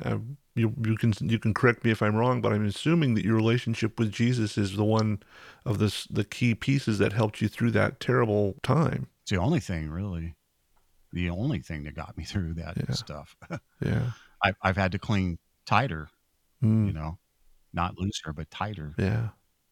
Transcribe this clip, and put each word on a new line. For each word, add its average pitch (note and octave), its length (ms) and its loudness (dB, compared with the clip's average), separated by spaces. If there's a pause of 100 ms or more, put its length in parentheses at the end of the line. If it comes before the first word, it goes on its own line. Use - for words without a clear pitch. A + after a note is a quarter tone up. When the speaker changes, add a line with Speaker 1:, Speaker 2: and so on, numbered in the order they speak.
Speaker 1:
uh, A2 160 0 (360)
you, A2+ 180 4 (120)
you A2 120 2
can, A2+ 240 4
you A2 200 0
can A2 140 2
correct - 300 0
me A#2 60 6
if A2 120 2
I'm G#2+ 140 4
wrong, B2 240 2
but G#2+ 120 2
I'm G#2+ 140 2
assuming D3 480 2
that G#2+ 100 0
your A2 120 2
relationship A2+ 640 0
with A2 140 0
Jesus A#2 460 0
is G2 180 0
the G#2+ 80 2
one A2 360 2 (440)
of G#2 140 0
the G#2 80 4
s-, - 240 -2
the G#2 140 0
key A#2 300 0
pieces C3 440 0
that G2+ 140 2
helped A2 280 0
you A2 80 2
through A#2 240 0
that G#2 280 2
terrible G#2 600 2
time. C3+ 460 0 (140)
Speaker 2:
It's - 100 -8
the G2 60 2
only C3+ 220 2
thing, D#2+ 280 -4
really. E2 460 -6 (760)
The F2 180 -2
only G#2+ 300 -2
thing D2+ 240 -10
that D2+ 120 -12
got - 220 -10
me E2 60 -8
through E2 300 -4
that E2 220 -8
Speaker 1:
Yeah. - 180 -4
Speaker 2:
stuff. - 420 -10 (140)
<laughs> - 100 -10 (200)
Speaker 1:
Yeah. A#2+ 320 0 (300)
Speaker 2:
I've, G2 200 2
I've F#2+ 140 2
had F#2+ 160 0
to G2 60 -4
cling F#2 400 -2 (280)
tighter, G2+ 420 0 (540)
Speaker 1:
Mm. A2 260 4
Speaker 2:
you - 40 0
know, D#2 260 -8 (540)
not F2 260 -2
looser, F2 340 -4
but D2+ 180 -10
tighter. E2+ 480 -8
Speaker 1:
Yeah. A2 300 0 (440)